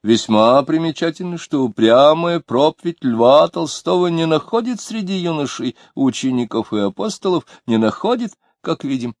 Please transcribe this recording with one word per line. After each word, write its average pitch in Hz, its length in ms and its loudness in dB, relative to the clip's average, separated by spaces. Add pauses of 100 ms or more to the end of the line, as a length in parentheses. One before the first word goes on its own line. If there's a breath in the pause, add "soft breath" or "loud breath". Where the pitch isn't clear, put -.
Весьма 113 600 4
примечательно, 165 760 -4
что 143 240 -4
упрямая 143 760 4
проповедь 156 640 -2
Льва 131 440 4
Толстого 170 580 -4
не 165 220 -2
находит 220 520 -2
среди 196 360 -8
юношей, 151 600 -6 (200 soft breath)
учеников 123 800 -2
и 107 40 -2
апостолов, 175 720 -4 (180 soft breath)
не 113 120 0
находит, 214 560 -2 (280)
как 165 220 -6
видим. 123 360 -6